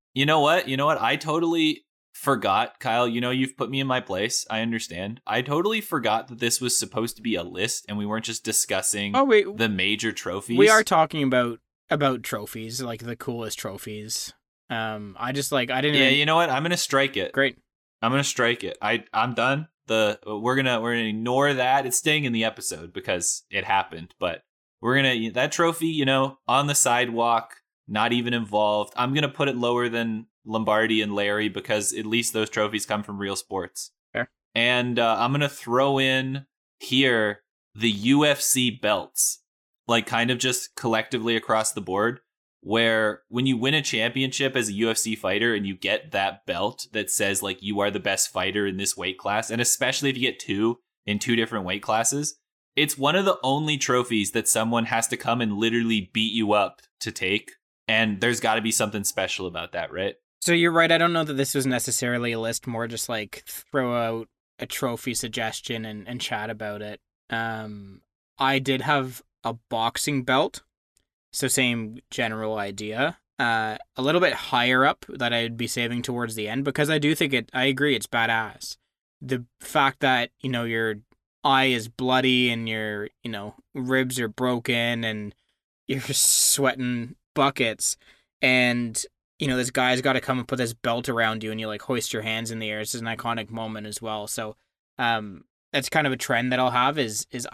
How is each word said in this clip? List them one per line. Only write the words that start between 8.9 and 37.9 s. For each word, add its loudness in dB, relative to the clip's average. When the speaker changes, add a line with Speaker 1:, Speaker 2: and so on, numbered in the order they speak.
Speaker 2:
Oh, 4
wait. 4
Speaker 1:
the 2
major 0
trophies. -4
Speaker 2:
We 10
are 6
talking 2
about, 2
about 0
trophies, -8
like, -8
the -8
coolest -8
trophies. -10
Um, -6
I -4
just, -4
like, 0
I 0
didn't 2
Speaker 1:
Yeah, 6
Speaker 2:
even 6
Speaker 1:
you 2
know 4
what? 4
I'm 0
gonna 0
strike 2
it. -2
Speaker 2:
Great. 2
Speaker 1:
I'm 2
gonna 2
strike 0
it. -6
I, 0
I'm 2
done. 0
The, 2
we're -2
gonna, 2
we're 0
gonna 0
ignore 2
that. 2
It's -2
staying 2
in -2
the 0
episode -6
because -2
it -2
happened, -2
but -4
we're 2
gonna, 0
that 0
trophy, 0
you 0
know, 2
on 4
the 0
sidewalk, 2
not 2
even 0
involved. 2
I'm 0
gonna 0
put -2
it 0
lower 2
than -4
Lombardi 2
and -2
Larry 0
because -2
at -6
least 0
those 0
trophies 0
come -2
from -10
real -4
sports. -8
Speaker 2:
Fair. -4
Speaker 1:
And, 2
uh, 4
I'm 2
gonna 0
throw 0
in 0
here 2
the 0
U 4